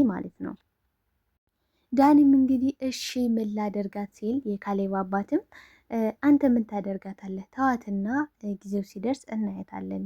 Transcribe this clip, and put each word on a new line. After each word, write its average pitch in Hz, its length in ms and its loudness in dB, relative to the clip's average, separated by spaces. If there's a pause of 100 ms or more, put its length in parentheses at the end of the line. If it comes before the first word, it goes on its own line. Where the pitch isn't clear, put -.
ማለት 190 360 -4
ነው። - 140 -10 (1400)
ዳኒም 285 400 8
እንግዲህ 262 400 4 (120)
«እሺ 254 180 -6 (260)
ምን 220 220 -2
ላደርጋት?» 208 640 -4
ሲል 233 300 -4
የካሌብ 202 500 -4
አባትም፣ 196 480 -2 (480)
እ፣ 226 80 -4 (220)
«አንተ 294 280 6
ምን 240 160 2
ታደርጋታለህ? 196 880 -8
ተዋትና፣ 233 560 -2 (300)
እ፣ 208 180 -8
ጊዜው 196 300 -6
ሲደርስ 226 460 -6
እናያታለን» 190 760 -6